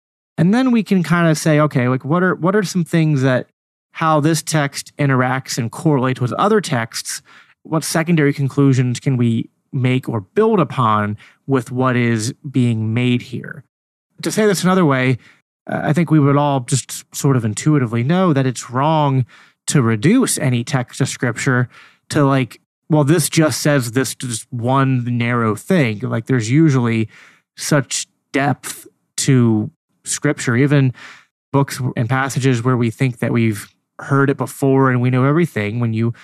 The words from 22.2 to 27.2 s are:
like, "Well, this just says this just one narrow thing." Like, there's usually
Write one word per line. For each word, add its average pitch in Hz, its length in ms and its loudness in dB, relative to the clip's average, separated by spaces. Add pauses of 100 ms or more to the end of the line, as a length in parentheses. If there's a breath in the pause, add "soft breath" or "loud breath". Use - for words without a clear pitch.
like, 135 380 0 (280)
"Well, 151 140 4
this 151 260 2
just 156 320 2
says 135 300 0
this 131 240 -2
just 120 360 -10
one 127 520 0 (140)
narrow 117 380 0
thing." 120 440 0
Like, 120 260 -6
there's 117 240 0
usually 127 600 2 (480 loud breath)